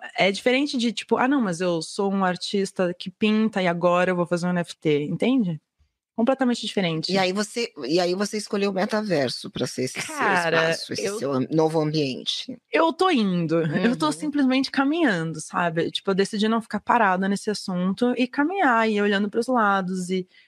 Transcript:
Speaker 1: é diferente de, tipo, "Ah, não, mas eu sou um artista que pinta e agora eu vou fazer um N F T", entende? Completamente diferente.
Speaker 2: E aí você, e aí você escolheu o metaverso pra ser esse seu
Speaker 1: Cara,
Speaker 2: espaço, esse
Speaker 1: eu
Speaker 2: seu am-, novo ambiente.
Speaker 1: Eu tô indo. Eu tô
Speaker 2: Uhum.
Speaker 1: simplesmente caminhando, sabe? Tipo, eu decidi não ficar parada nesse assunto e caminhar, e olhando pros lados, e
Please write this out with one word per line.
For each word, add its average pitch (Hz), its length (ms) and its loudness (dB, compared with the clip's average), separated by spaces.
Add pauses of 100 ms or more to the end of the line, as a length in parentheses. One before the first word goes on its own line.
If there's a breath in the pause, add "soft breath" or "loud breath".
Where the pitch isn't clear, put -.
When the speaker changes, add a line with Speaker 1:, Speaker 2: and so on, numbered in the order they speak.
(180)
Speaker 1:
é 185 140 4
diferente 262 460 0
de, 233 160 0
tipo, - 240 -2
"Ah, 247 100 2
não, 277 140 2
mas 180 200 -2
eu 175 200 0
sou 196 300 -4
um 196 140 0
artista 180 720 -2
que - 140 -12
pinta 214 500 2
e 185 60 2
agora 175 440 2
eu 180 40 0
vou 175 100 0
fazer 175 220 -2
um - 40 0
N 175 100 0
F - 160 -8
T", 147 260 2
entende? 180 580 0 (540)
Completamente 247 500 0
diferente. 170 460 -2
Speaker 2:
E 190 60 2
aí 185 160 2
você, 214 360 -4 (160)
e 160 140 2
aí 180 160 0
você 208 220 -4
escolheu 202 340 -2
o - 20 -4
metaverso 185 800 -2
pra - 160 -4
ser 127 160 -4
esse 131 180 -6
seu 311 140 -10
Speaker 1:
Cara, 170 560 2
Speaker 2:
espaço, - 220 -6
esse - 120 -4
Speaker 1:
eu 202 140 -4
Speaker 2:
seu 139 140 -4
am-, 131 180 -2
novo 160 300 2
ambiente. 151 760 -4 (140)
Speaker 1:
Eu 320 220 4
tô 370 180 2
indo. 180 460 2 (180)
Eu 233 220 0
tô 311 100 0
Speaker 2:
Uhum. 302 60 2
Speaker 1:
simplesmente 277 580 0
caminhando, 220 720 0
sabe? 170 500 -2
Tipo, - 200 -4
eu 190 40 0
decidi 202 320 0
não 220 140 2
ficar - 180 -6
parada 190 480 2
nesse 196 220 -2
assunto 196 680 -2
e 247 120 2
caminhar, 285 600 2
e 208 120 2
olhando 202 280 2
pros 226 180 -2
lados, 190 600 0
e 185 160 -2 (220 soft breath)